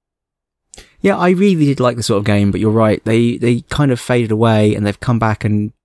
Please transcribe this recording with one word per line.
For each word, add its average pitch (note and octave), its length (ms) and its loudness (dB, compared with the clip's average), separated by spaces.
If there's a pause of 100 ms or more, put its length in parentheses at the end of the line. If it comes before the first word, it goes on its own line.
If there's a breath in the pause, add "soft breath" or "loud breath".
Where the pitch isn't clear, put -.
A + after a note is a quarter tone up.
(1000 loud breath)
Yeah, G3 180 0
I F3+ 120 2
really F3+ 360 2
did C#3 140 -2
like B2 160 0
the A#2 60 -8
sort G#2+ 160 0
of G#2 60 -4
game, G2+ 260 2
but F#2+ 100 -2
you're G#2+ 100 0
right. A2 340 0
They, A#2 320 0
they A#2+ 260 -2
kind C#3+ 300 -2
of A#2 80 -4
faded A#2+ 320 -2
away G#2+ 420 2
and G#2 120 -4
they've G2+ 140 -4
come A#2+ 180 -2
back G#2+ 260 -2
and G#2 280 -2 (120)